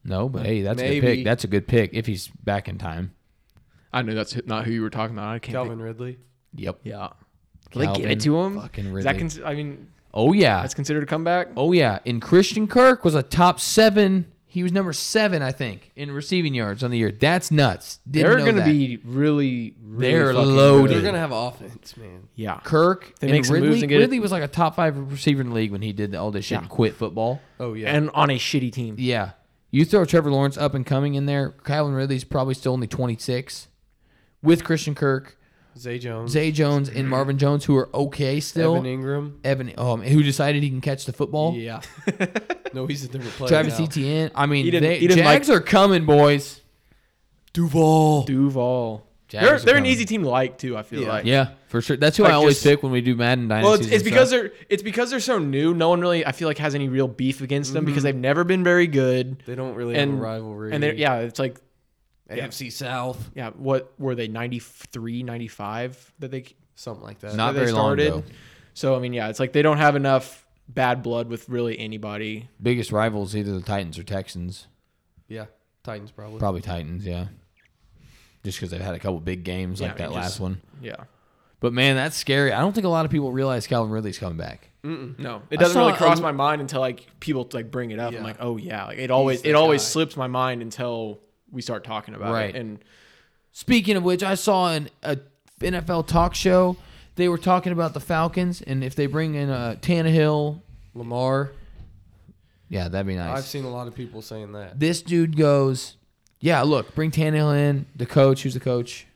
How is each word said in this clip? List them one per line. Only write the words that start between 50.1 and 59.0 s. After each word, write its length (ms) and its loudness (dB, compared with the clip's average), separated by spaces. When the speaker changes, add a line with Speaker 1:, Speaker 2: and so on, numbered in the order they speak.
Speaker 3:
to 80 0
like, 300 0
too, 180 -8
I 60 -10
feel 180 -8
Speaker 2:
Yeah. 60 -4
Speaker 3:
like. 180 -4
Speaker 1:
Yeah, 240 4
for 140 -2
sure. 160 -2
That's 200 4
who 60 6
Speaker 3:
Like, 100 8
Speaker 1:
I 20 6
always 220 6
Speaker 3:
just 80 -8
Speaker 1:
pick 180 6
when 80 -2
we 100 0
do 140 2
Madden 320 0
Speaker 3:
Well, 100 0
it's, 140 2
Speaker 1:
Dynasties 40 0
Speaker 3:
it's 120 4
Speaker 1:
and 100 0
Speaker 3:
because 160 6
Speaker 1:
stuff. 120 2
Speaker 3:
they're, 100 -6
it's 140 -2
because 260 -2
they're 100 -2
so 200 0
new. 340 0
No 160 2
one 100 4
really, 260 0
I 60 -2
feel 160 -6
like, 120 -4
has 160 -2
any 140 -2
real 180 0
beef 340 -4
against 320 -4
them 120 -2
because 140 0
Speaker 2:
Mm-hmm. 60 0
Speaker 3:
they've 100 0
never 280 0
been 200 0
very 220 4
good. 600 0